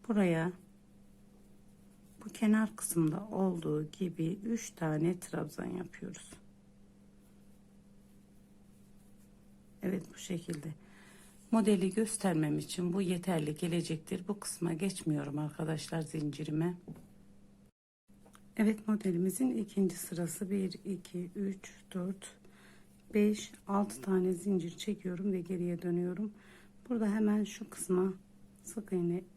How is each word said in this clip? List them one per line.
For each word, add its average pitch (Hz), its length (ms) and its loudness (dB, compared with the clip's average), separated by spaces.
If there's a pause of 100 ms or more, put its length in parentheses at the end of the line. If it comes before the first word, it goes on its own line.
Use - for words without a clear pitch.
Buraya 180 440 4 (1700)
bu 214 40 -8
kenar 214 480 2
kısımda 165 540 0
olduğu 160 600 0
gibi 175 540 -2
üç 226 260 -2
tane 165 500 0
trabzan - 460 -6
yapıyoruz. - 640 -10 (3500)
Evet, 185 200 0 (120)
bu - 40 -16
şekilde. 165 500 -6 (840)
Modeli 196 440 6
göstermem 160 640 2
için 175 340 -2
bu 196 100 2
yeterli 175 520 0
gelecektir. 170 760 -2
Bu 202 120 -4
kısma - 320 -2
geçmiyorum 151 680 -2
arkadaşlar 156 640 -2
zincirime. 156 720 -2 (1800)
Evet, 214 320 2
modelimizin 202 680 2
ikinci 196 400 2
sırası. 175 540 -4
Bir, 190 220 0 (120)
iki, 180 500 -6
üç, 196 380 -6 (220)
dört, 185 420 -6 (760)
beş, 214 380 6 (160)
altı 202 320 2
tane 185 320 4
zincir 175 440 0
çekiyorum 190 560 -2
ve 180 80 0
geriye 175 420 -2
dönüyorum. 180 500 0 (560)
Burada 220 260 2
hemen 214 300 4
şu - 260 -10
kısma 185 440 2 (480)
sık - 300 -8
iğne 175 320 0 (120)